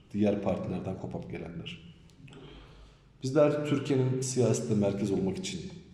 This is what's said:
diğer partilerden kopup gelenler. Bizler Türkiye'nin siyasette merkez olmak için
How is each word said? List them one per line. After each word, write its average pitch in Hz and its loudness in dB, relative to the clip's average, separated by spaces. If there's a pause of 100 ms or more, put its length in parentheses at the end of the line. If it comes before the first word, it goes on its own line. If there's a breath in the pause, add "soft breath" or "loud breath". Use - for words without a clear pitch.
(140)
diğer 101 2
partilerden 92 -4
kopup - -8
gelenler. 82 -12 (1300 loud breath)
Bizler 143 4
Türkiye'nin 127 2
siyasette 110 2
merkez 101 2
olmak 92 0
için - -6 (340)